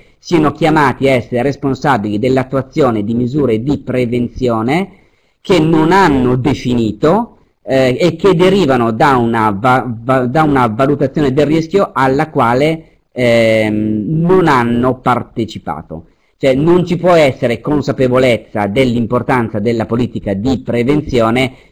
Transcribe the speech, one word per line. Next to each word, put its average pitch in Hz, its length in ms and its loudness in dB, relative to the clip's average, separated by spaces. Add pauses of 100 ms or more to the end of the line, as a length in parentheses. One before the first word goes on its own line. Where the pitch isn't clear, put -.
(180)
siano 156 340 0
chiamati 147 560 0
a 135 40 4
essere 123 320 -2
responsabili 131 720 -2
dell'attuazione 127 880 -2
di 110 100 -4
misure 123 480 -2
di 139 180 -2
prevenzione 123 1080 -2 (520)
che 185 180 2
non 160 320 2
hanno 139 460 2
definito, 127 1000 -2 (240)
eh, 131 380 0
e 165 160 0
che 190 180 2
derivano 160 580 2
da 135 260 2
una 113 340 0
va-, 123 360 0
va-, 123 380 -2
da 135 160 0
una 139 240 2
valutazione 139 680 0
del 143 140 2
rischio 165 480 0
alla 135 380 0
quale, 143 680 -2 (100)
ehm, 110 960 0
non 170 400 2
hanno 123 520 0
partecipato. 95 1040 -6 (360)
Cioè, 135 140 2
non 170 300 2
ci 180 100 -2
può 175 200 0
essere 131 440 2
consapevolezza 127 1080 0
dell'importanza 117 920 0
della 113 260 -2
politica 113 480 -4
di 113 280 -2
prevenzione 123 880 0 (200)